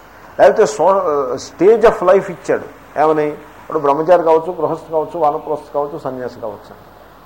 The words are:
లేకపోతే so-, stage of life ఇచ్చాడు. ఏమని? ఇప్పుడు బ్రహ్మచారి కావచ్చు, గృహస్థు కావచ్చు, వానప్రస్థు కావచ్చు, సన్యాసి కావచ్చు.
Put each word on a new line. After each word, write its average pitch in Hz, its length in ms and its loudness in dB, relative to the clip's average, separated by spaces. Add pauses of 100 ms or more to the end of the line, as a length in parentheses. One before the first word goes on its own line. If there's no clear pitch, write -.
(400)
లేకపోతే 202 220 6
so-, 156 720 0
stage 208 580 2
of 180 180 0
life 190 200 2
ఇచ్చాడు. - 720 -8
ఏమని? 151 260 2
ఇప్పుడు - 520 -10
బ్రహ్మచారి 156 440 2
కావచ్చు, 160 300 0
గృహస్థు 160 400 -6
కావచ్చు, 156 260 -4
వానప్రస్థు 151 560 -4
కావచ్చు, 147 240 -6
సన్యాసి 127 420 -10
కావచ్చు. 104 340 -14 (520)